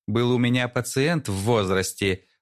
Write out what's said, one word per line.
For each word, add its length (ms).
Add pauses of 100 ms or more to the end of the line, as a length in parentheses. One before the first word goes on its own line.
Был 240
у 60
меня 300
пациент 600
в 60
возрасте, 880 (180)